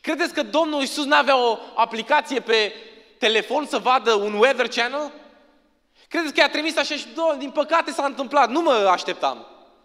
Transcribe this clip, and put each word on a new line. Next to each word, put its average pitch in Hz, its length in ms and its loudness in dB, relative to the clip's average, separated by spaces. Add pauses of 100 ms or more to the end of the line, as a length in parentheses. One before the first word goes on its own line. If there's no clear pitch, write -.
Credeți 320 340 -4
că 302 80 -2
Domnul 294 380 -2
Iisus 277 240 -4
n-avea 262 460 4
o 214 80 -2 (160)
aplicație 233 640 0
pe 214 320 0 (460)
telefon 226 480 0
să 262 120 -4
vadă 226 340 2
un 208 220 0
weather 240 340 2
channel? 269 440 -4 (960)
Credeți 311 260 -4
că 339 60 2
i-a 285 80 6
trimis 302 280 -4
așa 302 180 -2
și, 277 200 -10
„Doamne, 320 240 0
din 269 120 -8
păcate 311 400 0
s-a 285 140 -4
întâmplat, 269 460 0
nu 285 100 0
mă 330 120 2
așteptam”? 175 760 0 (380)